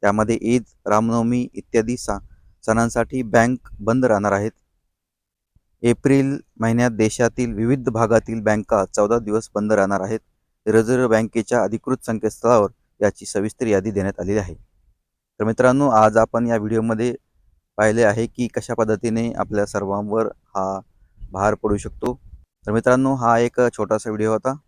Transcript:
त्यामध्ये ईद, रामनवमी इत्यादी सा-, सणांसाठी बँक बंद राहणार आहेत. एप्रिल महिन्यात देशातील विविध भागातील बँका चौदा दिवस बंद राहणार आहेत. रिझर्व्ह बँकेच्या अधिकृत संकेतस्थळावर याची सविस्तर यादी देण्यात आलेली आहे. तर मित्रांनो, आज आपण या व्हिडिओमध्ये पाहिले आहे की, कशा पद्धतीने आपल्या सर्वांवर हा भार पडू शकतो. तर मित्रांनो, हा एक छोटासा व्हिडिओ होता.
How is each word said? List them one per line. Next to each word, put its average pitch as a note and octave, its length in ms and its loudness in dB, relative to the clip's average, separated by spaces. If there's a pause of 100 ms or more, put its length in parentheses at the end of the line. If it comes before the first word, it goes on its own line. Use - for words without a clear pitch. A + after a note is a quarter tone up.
त्यामध्ये G#2+ 400 0
ईद, A#2 220 0 (220)
रामनवमी A2+ 680 0
इत्यादी A2+ 440 -2
सा-, G2+ 260 -6 (420)
सणांसाठी A#2 560 0
बँक A#2+ 480 0 (100)
बंद A#2 260 0
राहणार G#2 260 2
आहेत. G2+ 200 0 (1300)
एप्रिल C3+ 540 2 (220)
महिन्यात A#2 320 0
देशातील A2+ 640 0
विविध A#2+ 360 -2
भागातील A2+ 520 0
बँका G#2+ 440 0
चौदा G#2+ 340 0
दिवस G#2+ 360 -4
बंद G#2+ 180 0
राहणार G2 260 0
आहेत. G#2 200 -4 (480)
रिझर्व्ह A2+ 400 4
बँकेच्या A2 560 0
अधिकृत A2+ 420 -4
संकेतस्थळावर A2 640 2 (320)
याची G2+ 240 -2
सविस्तर G#2+ 420 -4
यादी G2+ 240 0
देण्यात G2 280 -4
आलेली F#2+ 180 -2
आहे. F2+ 180 -6 (840)
तर - 40 -2
मित्रांनो, B2+ 460 2
आज G#2+ 280 6
आपण A2+ 300 0
या A#2 100 0
व्हिडिओमध्ये A2 580 -2 (640)
पाहिले A2 260 2
आहे A2 240 2
की, A#2+ 200 -6
कशा A#2 260 -6
पद्धतीने A2+ 600 -2
आपल्या G#2 320 -2
सर्वांवर G#2 600 -4
हा F#2+ 540 -6 (520)
भार G2+ 220 0
पडू G#2 240 -2
शकतो. - 420 -8 (480)
तर G#2+ 40 -4
मित्रांनो, B2+ 440 2
हा A#2 240 2
एक A#2+ 220 0 (120)
छोटासा A2 360 -4
व्हिडिओ G#2+ 220 -2
होता. A2 220 -2 (140)